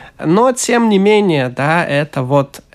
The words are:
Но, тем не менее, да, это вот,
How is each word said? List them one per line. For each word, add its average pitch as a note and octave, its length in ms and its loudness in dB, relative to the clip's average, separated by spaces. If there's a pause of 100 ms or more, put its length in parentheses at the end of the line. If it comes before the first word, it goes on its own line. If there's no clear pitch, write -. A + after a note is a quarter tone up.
(260)
Но, G#3+ 260 2
тем A#3+ 360 0
не G3+ 100 2
менее, F#3+ 520 2
да, D3+ 360 -2
это C#3+ 380 -4
вот, C#3 360 -2 (140)